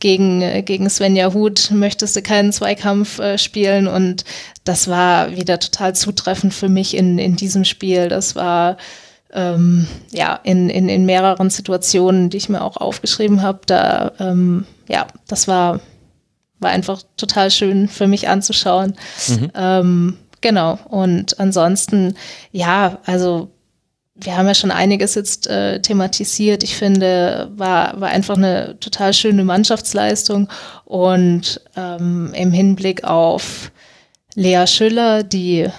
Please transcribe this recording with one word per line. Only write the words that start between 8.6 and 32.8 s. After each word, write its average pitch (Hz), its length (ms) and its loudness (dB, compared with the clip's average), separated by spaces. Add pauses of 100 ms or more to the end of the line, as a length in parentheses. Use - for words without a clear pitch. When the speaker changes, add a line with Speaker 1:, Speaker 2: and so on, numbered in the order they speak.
Speaker 1:
ähm, 175 540 2 (240)
ja, - 320 -2
in, 180 260 2
in, 185 220 0
in 190 160 2
mehreren 185 420 2
Situationen, 185 800 0
die 196 80 -6
ich 202 140 -6
mir 196 120 -2
auch - 140 -6
aufgeschrieben 208 640 0
hab, 196 240 -4
da, - 520 2
ähm, 180 480 0 (220)
ja, - 180 -2 (200)
das - 220 -4
war 175 320 2 (840)
war 185 80 0
einfach 190 320 -2 (140)
total 196 340 0
schön 196 380 2
für - 180 -2
mich 196 220 0
anzuschauen. 196 680 0 (340)
Speaker 2:
Mhm. 120 260 0
Speaker 1:
Ähm, 180 600 2 (240)
genau. 190 380 2 (100)
Und 190 520 0
ansonsten, 190 760 2 (360)
ja, 185 540 0
also 180 460 0 (640)
wir 180 220 -8
haben 185 100 4
ja 202 80 4
schon 196 160 0
einiges 196 440 0
jetzt, - 320 -6
äh, 196 340 -2
thematisiert. 202 840 -2
Ich - 140 -6
finde, 190 800 0
war, 185 440 0
war 190 80 -4
einfach 196 280 -2
eine 190 420 0
total 202 360 -2
schöne 202 300 2
Mannschaftsleistung 208 1040 0 (360)
und, 180 760 0 (160)
ähm, 175 580 -4
im 180 180 0
Hinblick 190 520 2